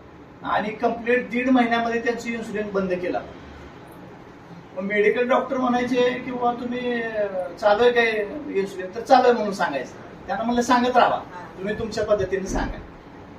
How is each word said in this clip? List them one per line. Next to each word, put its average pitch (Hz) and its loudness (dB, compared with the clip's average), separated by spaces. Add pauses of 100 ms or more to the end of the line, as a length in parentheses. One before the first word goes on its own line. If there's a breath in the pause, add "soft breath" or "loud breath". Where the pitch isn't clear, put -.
(440)
आणि - 0
कम्प्लीट 233 0
दीड 254 -2
महिन्यामध्ये 233 2
त्यांचं 233 -4
इन्सुलिन 208 -6
बंद 185 -2
केला. 175 -4 (1600)
मग 185 -6
मेडिकल 208 2
डॉक्टर 262 0
म्हणायचे 247 2
की, 262 -8
"बुवा, 247 0
तुम्ही, 240 -4
अं, 196 -4
चालू 208 4
आहे 247 8
काय 233 4 (500)
इन्सुलिन?" 185 -6
तर 233 -6
"चालू 254 8
आहे" 240 6
म्हणून 214 0
सांगायचं. - -6
त्यांना 190 -4
म्हणलं, 240 2
"सांगत 247 4
राहा, - 4 (380)
तुम्ही 208 -6
तुमच्या 220 -4
पद्धतीने 190 0
सांगा." - -4 (580)